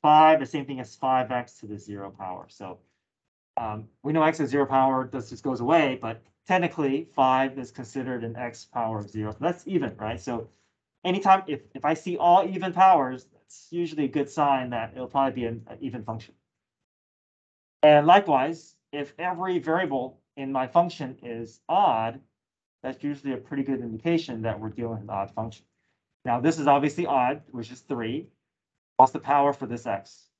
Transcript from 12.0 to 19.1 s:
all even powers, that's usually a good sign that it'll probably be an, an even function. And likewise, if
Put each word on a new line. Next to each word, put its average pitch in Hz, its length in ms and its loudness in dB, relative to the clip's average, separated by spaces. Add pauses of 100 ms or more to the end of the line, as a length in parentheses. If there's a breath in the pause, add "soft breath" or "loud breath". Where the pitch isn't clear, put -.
all 175 300 6
even 185 240 -6
powers, 160 640 4
that's - 380 -20
usually 156 340 -4
a - 20 -2
good 139 220 -2
sign 135 400 0
that 117 240 -6
it'll 123 140 -10
probably 135 260 0
be 120 140 -4
an, 117 200 -8
an - 140 -20
even 120 220 -10
function. - 320 -12 (1500)
And 151 240 8
likewise, 165 680 4 (160)
if 143 260 -8